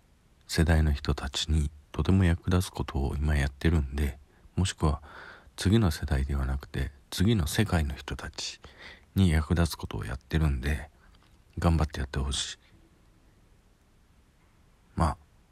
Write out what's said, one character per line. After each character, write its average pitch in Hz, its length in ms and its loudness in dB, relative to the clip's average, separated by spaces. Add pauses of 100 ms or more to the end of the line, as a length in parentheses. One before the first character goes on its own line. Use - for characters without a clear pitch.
(460)
世 - 180 2
代 80 180 6
の 78 100 4
人 69 220 -2
た - 160 -6
ち - 200 -6
に 76 200 2 (220)
と - 100 -2
て 90 100 2
も 95 120 6
役 85 260 2
立 92 180 2
つ - 20 -14
こ - 140 -6
と - 140 -6
を 67 180 -2
今 73 200 2
や 69 100 2
っ 71 40 -6
て - 180 -2
る 80 120 4
ん 67 140 -4
で、 73 240 -2 (380)
も 92 80 2
し 92 80 -2
く - 140 -2
は 73 160 0 (540)
次 98 220 4
の 101 120 4
世 - 160 -6
代 69 180 0
で 71 100 -2
は 67 120 -2
な 67 120 -2
く - 100 -12
て、 67 220 -4 (200)
次 110 260 2
の 82 100 2
世 107 180 0
界 85 200 0
の 71 100 -4
人 - 220 -10
た - 140 -12
ち - 300 -12 (540)
に 95 160 4
役 78 240 2
立 82 180 0
つ - 40 -10
こ - 100 -10
と - 120 -8
を 101 60 -8
や 58 100 -8
っ - 40 -8
て - 200 -4
る 78 100 4
ん 67 120 0
で、 71 300 -4 (680)
頑 85 180 2
張 76 80 2
っ - 20 2
て - 140 -8
や 71 60 -4
っ - 20 -20
て - 100 -6
ほ 67 140 -2
し - 220 -6
い。 - 40 -18 (2500)
ま 78 100 2
あ、 71 100 -2 (360)